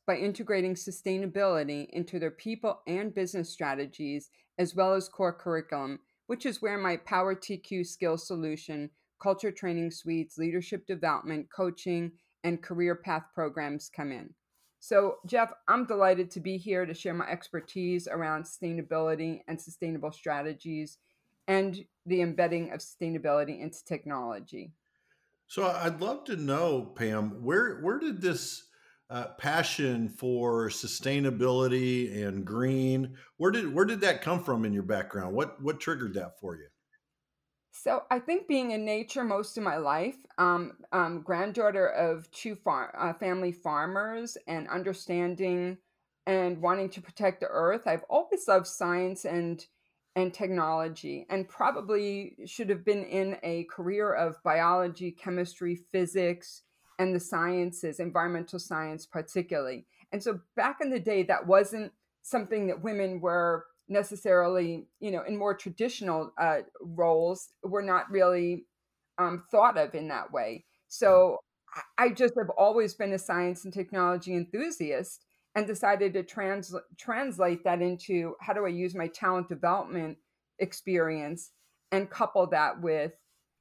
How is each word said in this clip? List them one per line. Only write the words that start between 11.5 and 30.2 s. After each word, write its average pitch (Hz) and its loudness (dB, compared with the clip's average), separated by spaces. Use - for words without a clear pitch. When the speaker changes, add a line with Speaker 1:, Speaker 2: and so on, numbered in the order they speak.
Speaker 1:
coaching, 175 -4
and 170 -2
career 175 -2
path 165 -4
programs 147 -6
come 143 -8
in. - -14
So, 202 4
Jeff, 226 2
I'm 240 4
delighted 185 4
to 180 -10
be 190 -4
here 185 -2
to 165 -6
share 165 -6
my 170 -4
expertise 175 -4
around 156 -4
sustainability 160 -4
and 165 -8
sustainable 160 -8
strategies 151 -8
and 190 0
the 180 2
embedding 170 0
of 160 -8
sustainability 151 -2
into 151 -12
technology. 127 -8
Speaker 2:
So 196 -2
I'd 170 -2
love 247 -4
to 226 -6
know, 143 0
Pam, 110 -2
where, 190 2
where 208 0
did 254 -4
this, - -4
uh, 120 -6
passion 143 0
for 120 0